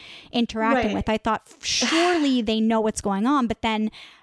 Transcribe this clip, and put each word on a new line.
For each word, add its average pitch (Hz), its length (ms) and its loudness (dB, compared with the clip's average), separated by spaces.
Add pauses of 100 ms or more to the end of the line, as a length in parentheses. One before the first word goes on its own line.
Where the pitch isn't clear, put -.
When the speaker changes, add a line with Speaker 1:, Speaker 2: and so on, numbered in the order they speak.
(320)
Speaker 1:
interacting 226 600 0
Speaker 2:
Right. - 0 -
Speaker 1:
with? 190 140 -2
I 220 100 0
thought, - 360 -4
Speaker 2:
<sighs> - 80 -20
Speaker 1:
surely 294 800 2
they 220 180 0
know 220 200 2
what's 214 200 -2
going 202 260 0
on, 269 220 2
but 214 140 -6
then 220 280 -2 (320)